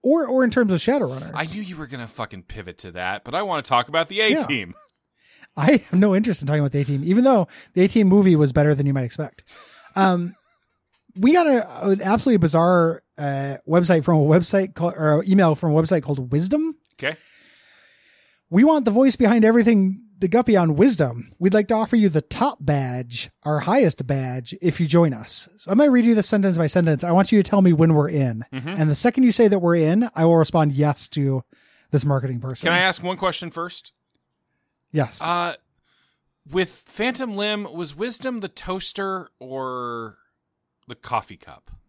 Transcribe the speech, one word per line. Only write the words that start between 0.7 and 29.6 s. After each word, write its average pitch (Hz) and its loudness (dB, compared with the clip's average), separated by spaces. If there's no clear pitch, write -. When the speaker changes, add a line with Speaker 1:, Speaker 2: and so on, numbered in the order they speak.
Speaker 1:
of 170 0
Shadowrunners. 165 -4
Speaker 2:
I 151 -6
knew 180 -10
you 180 -12
were 151 -14
gonna 120 -12
fucking 107 -14
pivot 92 -16
to 92 -18
that, 92 -8
but 120 -12
I 180 -4
wanna 170 -6
talk 120 -2
about 160 -2
the 190 -12
Speaker 1:
Yeah. 220 0
Speaker 2:
A-team. 104 -6
Speaker 1:
I 156 2
have 240 0
no 190 4
interest 214 -2
in 139 -8
talking 151 0
about 139 -2
the 143 0
A-team, 139 -4
even 202 2
though 240 4
the 180 2
A-team 202 2
movie 190 6
was 147 4
better 147 2
than 139 -2
you 139 0
might 135 -2
expect. - -12
Um, 180 0
<laughs> - -20
we 208 2
got 339 4
a, 240 -2
an 196 0
absolutely 214 0
bizarre, 165 2
uh, 139 -6
website 170 2
from 170 2
a 151 4
website 180 2
called, 170 -4
or 156 0
email 185 4
from 160 -2
a - 2
website 160 0
called 135 -6
Wisdom. 294 -2
Speaker 2:
Okay. 151 -6
Speaker 1:
"We 190 6
want 294 4
the 220 0
voice 254 4
behind 226 4
everything 214 2
the 190 -2
Guppy 226 2
on 165 2
Wisdom. 156 0
We'd 190 2
like 214 2
to 233 2
offer 220 0
you 208 4
the 151 0
top - -4
badge, 127 -6
our 151 -2
highest 185 0
badge, 131 -6
if 175 -2
you 170 0
join 156 2
us." - -12
So - -10
I'm 214 2
gonna 294 6
read 247 4
you 233 4
the 214 2
sentence 190 0
by 160 0
sentence. 165 0
I 175 -6
want 190 2
you 214 4
to - -2
tell 202 2
me 180 6
when 160 4
we're 147 2
in. 127 -2
Speaker 2:
Mm-hmm. 131 -10
Speaker 1:
And 170 -2
the 147 0
second 247 2
you 240 4
say 226 4
that 196 2
we're 170 2